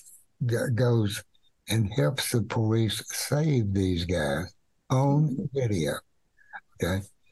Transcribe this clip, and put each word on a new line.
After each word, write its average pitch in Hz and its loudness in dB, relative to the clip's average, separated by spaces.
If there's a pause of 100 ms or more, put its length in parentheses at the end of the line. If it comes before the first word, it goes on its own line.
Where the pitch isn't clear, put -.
(460)
g-, 117 0 (180)
goes 113 2 (460)
and 107 0
helps 143 0
the 117 2
police 110 0
save 135 0
these 92 0
guys 82 -2 (360)
on 139 2
video. 104 0 (840)
Okay, 92 -2 (280)